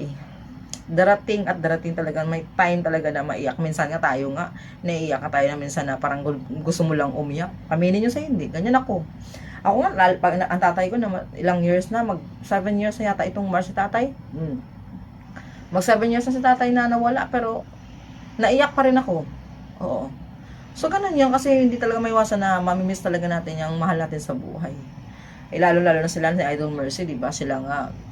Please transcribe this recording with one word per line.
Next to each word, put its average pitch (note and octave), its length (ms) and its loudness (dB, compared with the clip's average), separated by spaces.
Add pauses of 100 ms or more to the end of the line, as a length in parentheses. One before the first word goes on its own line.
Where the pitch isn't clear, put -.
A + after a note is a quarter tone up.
eh. C#3+ 80 -6 (720)
Darating G3+ 640 2
at F3 160 -2
darating E3 320 -2
talaga, D#3 320 -2
may E3 160 -2 (160)
time F3 240 4
talaga D#3+ 320 0
na C#3+ 80 -2
maiyak. C#3 400 -2
Minsan D#3 300 -2
nga D#3+ 100 -4
tayo C#3 320 0
nga, E3 160 -6 (320)
naiiyak D#3+ 400 -2
ka D3+ 80 -4
tayo C#3 220 4
na D3 40 -4
minsan C#3+ 300 -4
na C3+ 140 -4
parang C#3 260 -2
gu-, C#3+ 160 -2 (220)
gusto E3+ 180 0
mo D#3+ 140 2
lang C#3 180 0
umiyak. D3+ 400 -4 (160)
Aminin F3+ 320 4
nyo A#3+ 80 2
sa C4+ 80 -2
hindi. B3 320 -2
Ganyan F#3+ 300 2
ako. F#3+ 260 -4 (560)
Ako G3+ 160 4
nga, F4 160 4
lal-, F#3 240 6
pag, F3+ 240 4
ang F3+ 180 0
tatay F3+ 300 2
ko A#3 80 0
na A3+ 140 2
ma-, - 160 -6 (100)
ilang F3 240 2
years F3+ 300 4
na, A3+ 100 2
mag G3+ 160 -2 (240)
seven G3+ 380 0
years G#3 180 0
na G#3 140 2
yata F#3+ 160 -2
itong G3 180 -4
March F#3 240 0
si - 60 -12
tatay. A#3 400 0 (160)
Hmm. D#3+ 260 -4 (1120)
Mag F3+ 140 2
seven A3+ 240 6
years A#3+ 160 2
na B3+ 100 0
si B3+ 80 0
tatay B3+ 300 6
na A#3+ 160 4
nawala, A#3+ 420 2
pero A#3 320 -2 (800)
naiyak C4 320 6
pa C4+ 160 6
rin B3+ 80 6
ako. F3 320 0 (560)
Oo. A3+ 260 -4 (640)
So, - 160 -2
ganun G4 260 0
yun, C4+ 140 6
kasi C4+ 240 4
hindi B3+ 240 6
talaga A3+ 240 0
maiwasan A3 400 2
na F#3+ 240 4
mamimiss F#3 400 0
talaga F3 240 0
natin E3 320 -4
yung D#3+ 160 -2
mahal E3 240 2
natin D#3 180 -4
sa - 140 -6
buhay. C3+ 400 -8 (800)
Eh, D#3+ 80 -2
lalo-lalo E3+ 400 4
na E3 80 0
sila E3 240 0
ni F3+ 160 0
Idol D3+ 240 -2
Mercy, C#3+ 320 -4
di D#3+ 80 -6
ba? B2+ 160 -4
Sila C#3 320 -4
nga, C#3 180 -6 (340)